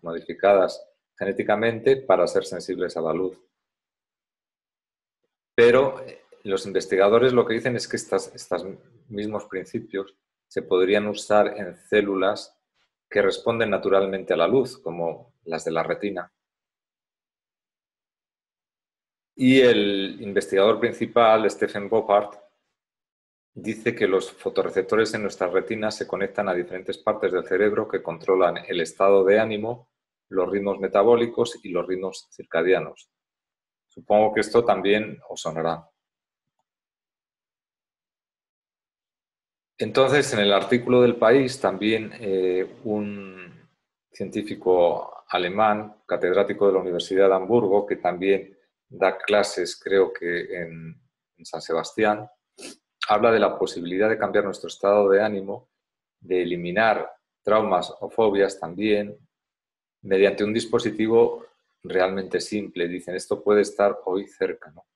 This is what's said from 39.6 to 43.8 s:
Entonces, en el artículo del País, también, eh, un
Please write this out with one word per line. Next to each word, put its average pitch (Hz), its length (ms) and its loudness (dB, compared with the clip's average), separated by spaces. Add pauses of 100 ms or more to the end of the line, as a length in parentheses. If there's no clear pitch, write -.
Entonces, 135 540 0
en 110 60 -2
el 101 140 4
artículo 120 480 2
del 120 140 4
País, 127 440 4
también, 104 600 -2
eh, 92 640 -2
un 101 840 -10 (440)